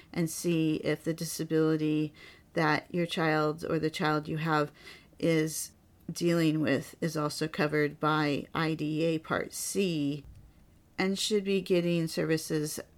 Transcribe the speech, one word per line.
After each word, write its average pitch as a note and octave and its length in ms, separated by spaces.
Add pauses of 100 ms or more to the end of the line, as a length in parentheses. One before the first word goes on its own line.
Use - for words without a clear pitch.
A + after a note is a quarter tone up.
(140)
and D#3+ 160
see D#3+ 460
if - 280
the E3 80
disability D#3 1000 (380)
that D3+ 400
your F3 120
child D#3 640
or D#3+ 120
the D#3 100
child D3+ 380
you D#3+ 80
have D3+ 340 (480)
is D#3+ 540 (400)
dealing E3 480
with C3+ 400
is D#3+ 160
also D3+ 320
covered D3+ 500
by D3+ 560
I D#3+ 200
D D#3 280
E - 40
A D#3+ 120
Part - 340
C D3+ 680 (760)
and F#3+ 220
should G#3 240
be G3 180
getting E3+ 460
services D#3 720 (200)